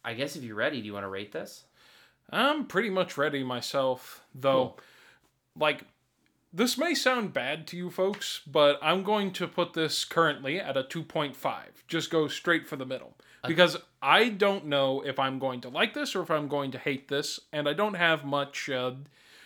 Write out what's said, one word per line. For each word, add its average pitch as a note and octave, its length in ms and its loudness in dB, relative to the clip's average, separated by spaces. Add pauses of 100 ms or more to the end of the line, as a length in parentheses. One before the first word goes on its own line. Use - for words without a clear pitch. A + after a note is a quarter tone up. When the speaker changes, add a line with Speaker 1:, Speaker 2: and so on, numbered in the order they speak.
Speaker 1:
I A#2 100 -6
guess E3 220 -4
if C3+ 60 -10
you're G#2+ 120 -10
ready, C3 240 -2
do G#2+ 60 -8
you G#2 80 -8
wanna G2 160 -6
rate G2 240 -10
this? F#3+ 320 -12 (640)
Speaker 2:
I'm C4+ 340 0
pretty G#3 240 -2
much F#3 280 -2
ready C#3+ 260 0
myself, B2+ 800 -4 (100)
though. C3+ 200 2
Speaker 1:
Cool. C3 260 2 (800)
Speaker 2:
Like, D3+ 260 2 (720)
this A#3+ 240 0
may D#4+ 180 0
sound A#3+ 380 0
bad C#3+ 340 -4
to E3+ 100 -12
you F3+ 140 -6
folks, - 560 -2
but C#3+ 340 6
I'm F3 220 2
going G3+ 300 0
to F3+ 140 -4
put E3+ 260 -2
this D#3+ 320 -2
currently D3 540 0
at C#3 180 -2
a C3 60 0
two D#3+ 200 -8
point C#3+ 320 -4
five. - 520 -8
Just E3 220 -4
go D#3 180 2
straight E3 400 0
for D3+ 100 -8
the C3 80 -6
middle. B2+ 320 -10 (260)
Speaker 1:
Okay. E3+ 100 -2
Speaker 2:
Because E3 240 6 (240)
I G3 280 8
don't G3 360 2
know C3+ 360 2
if C#3 180 -4
I'm C3+ 180 0
going B2+ 240 -2
to B2 80 -12
like F3+ 240 0
this D4 220 -4
or F#3 60 0
if E3+ 100 -2
I'm D3+ 160 0
going C#3 240 -2
to B2+ 80 -8
hate C3+ 300 -4
this, C#3+ 300 -2 (120)
and D3 160 -2
I D3 60 2
don't G#3 220 0
have E3 280 4
much, C#3 460 -4
uh, B2+ 220 -2 (540)